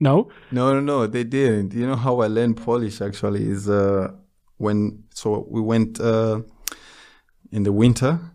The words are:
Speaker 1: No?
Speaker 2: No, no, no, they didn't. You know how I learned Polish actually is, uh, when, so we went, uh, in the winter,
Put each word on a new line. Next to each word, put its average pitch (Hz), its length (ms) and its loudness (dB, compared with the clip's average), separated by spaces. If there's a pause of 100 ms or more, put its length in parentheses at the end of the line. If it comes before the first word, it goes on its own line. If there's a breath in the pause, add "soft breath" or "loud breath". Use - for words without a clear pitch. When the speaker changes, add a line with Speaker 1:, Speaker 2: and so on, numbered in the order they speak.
Speaker 1:
No? 151 300 4 (200 loud breath)
Speaker 2:
No, 127 220 2
no, 139 80 2
no, 143 260 0
they 120 180 -2
didn't. 113 500 0
You 120 120 -2
know 135 100 -2
how 123 240 0
I 110 80 2
learned 113 280 2
Polish 117 460 -2
actually 101 480 -2
is, 98 180 -6
uh, 98 440 2 (440)
when, 104 460 -2 (120)
so 104 360 -4
we 110 100 -4
went, 113 400 0
uh, 110 400 0 (1120 loud breath)
in 104 120 -2
the 101 100 0
winter, 123 480 2 (140)